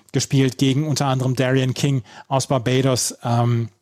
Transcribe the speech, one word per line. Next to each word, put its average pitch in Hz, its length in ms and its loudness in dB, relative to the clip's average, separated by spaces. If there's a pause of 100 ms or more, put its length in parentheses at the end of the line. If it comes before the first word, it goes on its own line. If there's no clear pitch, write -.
(140)
gespielt 135 440 0
gegen 135 300 0
unter 143 200 0
anderem 131 280 0
Darian 131 380 2
King 139 280 -2 (280)
aus 135 180 -2
Barbados. 131 760 0
Ähm, 117 440 0 (140)